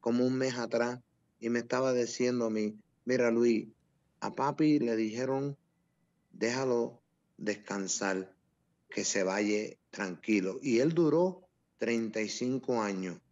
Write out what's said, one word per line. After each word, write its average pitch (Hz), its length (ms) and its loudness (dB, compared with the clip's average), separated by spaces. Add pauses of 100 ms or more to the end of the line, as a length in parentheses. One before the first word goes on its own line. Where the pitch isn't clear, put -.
como 120 220 2
un 131 100 0
mes 131 220 -2
atrás 120 420 -2 (400)
y 113 80 -4
me 120 120 0
estaba 127 340 0
diciendo 123 500 0
a 113 60 0
mí, 107 280 -2 (280)
"Mira, 123 240 4
Luis, 117 380 4 (520)
a - 140 -6
papi 147 440 2
le 117 180 0
dijeron, 131 600 -2 (720)
déjalo 120 720 -2 (360)
descansar, 98 960 -4 (540)
que 104 120 -6
se 101 200 0
vaya 104 520 0 (140)
tranquilo". 95 720 -2
Y 127 200 2
él 151 120 4
duró 170 560 2 (300)
treinta 113 420 -2
y 104 80 -2
cinco 127 540 -2
años. 92 360 -4 (140)